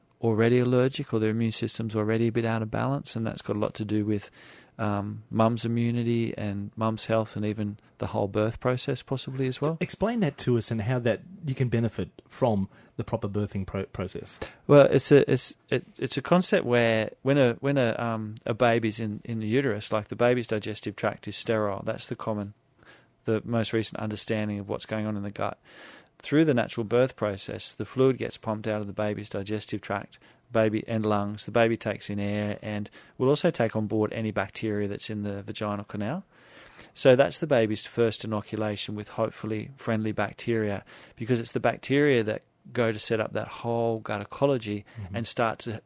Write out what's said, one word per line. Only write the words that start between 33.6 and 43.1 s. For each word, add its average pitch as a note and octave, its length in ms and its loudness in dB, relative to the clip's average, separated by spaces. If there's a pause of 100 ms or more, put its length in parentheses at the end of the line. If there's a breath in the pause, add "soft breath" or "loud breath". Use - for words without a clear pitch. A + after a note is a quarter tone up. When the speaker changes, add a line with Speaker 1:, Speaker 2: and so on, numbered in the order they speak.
Speaker 1:
on G#2+ 120 0
board G#2+ 260 0
any A2 180 -2
bacteria G#2 560 -2
that's G#2 220 -6
in G#2+ 140 -6
the G2+ 180 -4
vaginal G#2 420 -6
canal. A2 400 -6 (680 loud breath)
So C3 220 8
that's B2+ 240 4
the E3 80 -2
baby's A2+ 400 2
first A#2 360 0
inoculation G#2+ 720 -4
with G#2 140 -10
hopefully A2 640 -4
friendly A2 360 -2
bacteria, G#2 720 -2 (320 loud breath)
because A#2+ 240 0
it's A#2 140 -6
the C3 60 -2
bacteria C3 640 2
that G#2+ 200 -4 (280)
go A#2+ 220 2
to G#2+ 60 -8
set A2+ 200 0